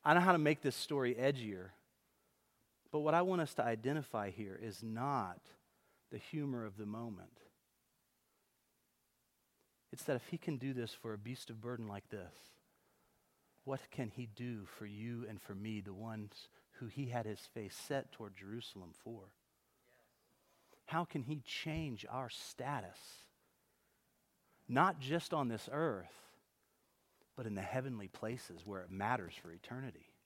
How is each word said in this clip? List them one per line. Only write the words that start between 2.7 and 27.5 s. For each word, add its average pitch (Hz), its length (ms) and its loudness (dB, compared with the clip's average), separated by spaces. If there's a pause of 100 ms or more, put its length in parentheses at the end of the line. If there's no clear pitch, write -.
But 151 80 4
what 151 160 6
I 175 80 8
want 180 180 4
us 147 140 0
to 127 80 4
identify 117 640 2
here 95 320 -6
is 107 220 -6
not 113 560 0 (720)
the 117 80 -8
humor 135 460 -2
of 98 120 -8
the 107 80 -6
moment. 104 540 -6 (2500)
It's 135 120 -10
that 143 120 4
if 117 120 -2
he 170 100 -2
can 147 200 -2
do 131 160 -2
this 117 200 -2
for 113 200 -6
a 104 40 -6
beast 117 320 -8
of 110 120 -10
burden 117 260 -4
like 101 220 -8
this, 92 240 -8 (1300)
what 135 160 -2 (100)
can 120 180 -2
he 123 260 -8
do 117 300 -4 (120)
for 107 100 -8
you 113 420 -6
and 104 100 -8
for - 140 -10
me, 104 280 -4
the 98 120 -8
ones 107 540 -8 (320)
who 120 80 -6
he 131 200 -4
had 117 200 0
his 104 140 -6 (120)
face 104 220 -8
set - 360 -2
toward 101 240 -10
Jerusalem 98 580 -10 (100)
for? 113 220 -10 (1600)
How 165 200 2
can 143 160 -2
he 139 240 -2
change 151 640 -4
our 123 200 -4
status, 123 680 -4 (1700)
not 156 320 6
just 156 360 0
on 135 140 4
this - 220 -2
earth, 135 440 0 (1200)
but 123 100 -6
in 104 80 0